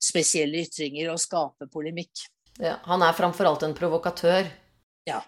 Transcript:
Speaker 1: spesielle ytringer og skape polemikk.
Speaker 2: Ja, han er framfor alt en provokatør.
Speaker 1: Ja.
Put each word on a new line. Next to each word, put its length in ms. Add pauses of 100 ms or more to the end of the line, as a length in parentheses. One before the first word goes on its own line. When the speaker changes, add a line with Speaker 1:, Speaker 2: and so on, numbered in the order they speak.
Speaker 1:
spesielle 640
ytringer 460
og 80
skape 520
polemikk. 560 (320)
Speaker 2:
Ja, 240
han 200
er 100
framfor 320
alt 180
en 120
provokatør. 720 (600)
Speaker 1:
Ja. 200